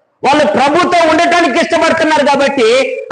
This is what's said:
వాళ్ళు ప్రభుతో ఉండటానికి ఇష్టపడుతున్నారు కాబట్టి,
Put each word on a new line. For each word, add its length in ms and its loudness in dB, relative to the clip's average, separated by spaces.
వాళ్ళు 200 2
ప్రభుతో 680 0
ఉండటానికి 500 0
ఇష్టపడుతున్నారు 680 0
కాబట్టి, 720 0